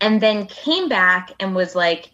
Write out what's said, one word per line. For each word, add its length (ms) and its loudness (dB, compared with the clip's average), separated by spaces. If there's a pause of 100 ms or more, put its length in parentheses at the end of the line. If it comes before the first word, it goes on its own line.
and 220 2
then 240 2
came 420 -4
back 500 2
and 160 -4
was 200 -2
like, 400 0